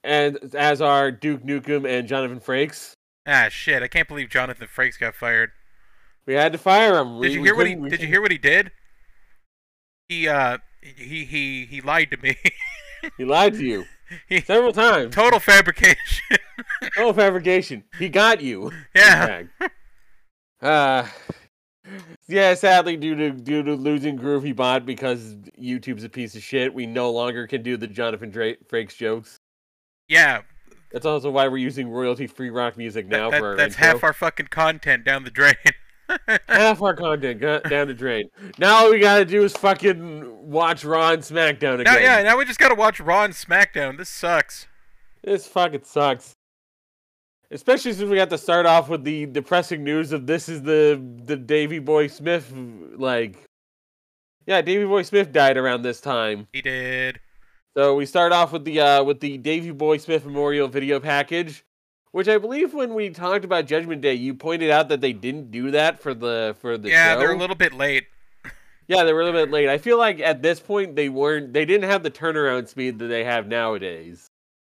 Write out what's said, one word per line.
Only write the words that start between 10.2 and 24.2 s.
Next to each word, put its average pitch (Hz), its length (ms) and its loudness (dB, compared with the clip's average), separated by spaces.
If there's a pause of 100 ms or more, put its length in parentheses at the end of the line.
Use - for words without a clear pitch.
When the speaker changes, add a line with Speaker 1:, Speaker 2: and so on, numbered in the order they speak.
Speaker 2:
uh, 131 320 0 (220)
he, 135 440 -14
he, 135 400 -8
he 131 160 -16
lied 151 300 -2
to - 60 -8
me. 131 240 -4
<laughs> - 60 0 (720)
Speaker 1:
He 127 60 -10
lied 175 280 4
to 214 100 -8
you. 107 260 -4
Speaker 2:
<laughs> - 400 -20
He 180 120 0
Speaker 1:
Several 226 320 2
times. 170 400 2
Speaker 2:
Total 226 260 4
fabrication. 190 580 6 (500)
<laughs> - 480 -10
Speaker 1:
Total 220 180 4
fabrication. 180 720 2 (160)
He 180 100 -4
got 208 320 4
you. 113 300 -8 (240)
Speaker 2:
Yeah. 170 440 8
Speaker 1:
In 87 100 -16 (100)
fact. 359 140 -6 (880)
Uh, 135 460 2 (1200)
yeah, 190 280 4
sadly, 180 420 4
due 156 180 -6
to, 151 160 -2
due 135 320 -4
to 147 100 -2
losing 143 440 -2
Groovy 139 380 -4